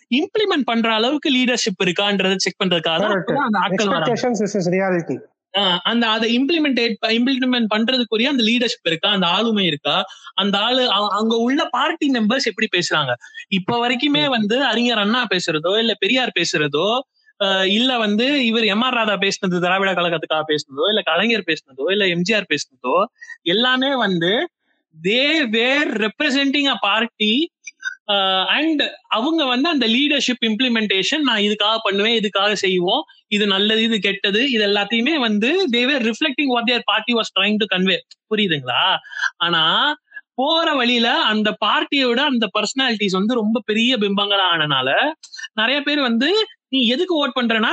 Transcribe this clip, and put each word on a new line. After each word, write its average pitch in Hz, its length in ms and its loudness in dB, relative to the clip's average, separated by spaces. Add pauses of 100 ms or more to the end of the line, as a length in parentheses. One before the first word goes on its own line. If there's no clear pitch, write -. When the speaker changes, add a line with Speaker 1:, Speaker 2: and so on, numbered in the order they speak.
(100)
Speaker 1:
இம்ப்ளிமெண்ட் 349 540 0
பண்ற 226 300 0
அளவுக்கு 262 420 0
லீடர்ஷிப் 233 480 0
இருக்கான்றதை 190 520 0
செக் 190 280 -4
பண்றதுக்காக 180 160 0
தான் 165 200 -2
Speaker 2:
கரெக்ட். 208 140 0
Speaker 1:
அப்பதான் 185 300 -2
அந்த 214 140 0
ஆட்கள் 190 280 0
வராங்க. 180 260 0
Speaker 2:
Expectations 226 300 -2
versus 190 300 -2
reality. 180 440 0 (400)
Speaker 1:
ஆ, 185 260 0
அந்த, 233 260 0
அதை 226 320 0
இம்ப்ளிமெண்டேட், 269 560 0 (100)
இம்ப்ளிமெண்ட் 247 680 0
பண்றதுக்குரிய 226 480 0
அந்த 262 200 0
லீடர்ஷிப் 233 460 0
இருக்கா? 165 220 -2
அந்த 190 160 0
ஆளுமை 202 400 0
இருக்கா? 156 380 -2 (300)
அந்த 196 240 0
ஆளு, 247 320 0
அ-, 208 180 0
அங்க 226 280 0
உள்ள 254 280 0
பார்ட்டி 302 460 -2
மெம்பர்ஸ் 247 340 2
எப்படி 226 320 -2
பேசுறாங்க? 160 360 0 (360)
இப்ப 233 400 -2
வரைக்குமே 285 380 0
Speaker 2:
ம். - 20 0
Speaker 1:
வந்து 240 360 0
அறிஞர் 240 340 0
அண்ணா 226 280 0
பேசுறதோ, 175 520 0
இல்ல 226 160 0
பெரியார் 226 440 0
பேசுறதோ, 165 640 0 (440)
அ, 190 240 0
இல்ல 240 300 2
வந்து 233 480 0
இவர் 226 180 2
எம் 208 160 2
ஆர் 254 140 0
ராதா 214 220 0
பேசுனது, 185 440 -2
திராவிட 190 320 0
கழகத்துக்காக 165 540 -2
பேசுனதோ, 147 420 -2
இல்ல 208 140 0
கலைஞர் 196 440 0
பேசுனதோ, 151 440 -4
இல்ல 196 180 2
எம் 170 140 0
ஜி 190 120 0
ஆர் 202 140 -2
பேசுனதோ, 143 560 -2 (380)
எல்லாமே 254 540 0
வந்து 202 540 0 (520)
they 269 400 2 (100)
were 262 340 2 (100)
representing 277 680 0
a 262 160 0
party, 214 500 0 (800)
அ, 208 40 0 (340)
and 285 340 0 (260)
அவங்க 294 360 0
வந்து 247 240 0
அந்த 277 180 0
லீடர்ஷிப் 254 600 0
இம்ப்ளிமெண்டேஷன், 220 720 0
"நான் 254 200 0
இதுக்காக 208 440 0
பண்ணுவேன், 214 380 0
இதுக்காக 202 320 0
செய்வோம், 190 500 0 (260)
இது 208 180 0
நல்லது, 208 360 2
இது 226 160 0
கெட்டது", 202 520 0
இது 220 160 0
எல்லாத்தையுமே 208 520 0
வந்து 247 540 0
they 240 80 2
were 262 200 0
reflecting 262 540 -2
what 233 120 0
their 240 200 0
party 214 260 0
was 220 220 0
trying 202 220 2
to 202 200 -2
convey. 185 200 2 (340)
புரியுதுங்களா? 165 680 0 (400)
ஆனா 175 580 0 (400)
போற 320 400 0
வழியில 247 460 2
அந்த 214 440 0
பார்ட்டியோட 262 520 0
அந்த 247 320 0 (100)
பர்சனாலிட்டிஸ் 214 520 -2
வந்து 196 240 0
ரொம்ப 226 300 0
பெரிய 226 340 0
பிம்பங்களா 202 560 0
ஆனனால 151 580 0 (420)
நிறைய 247 260 0
பேர் 294 200 -2
வந்து, 277 460 2 (220)
"நீ 254 180 0
எதுக்கு 302 400 0
ஓட் 262 140 -4
பண்றேன்னா", 233 320 0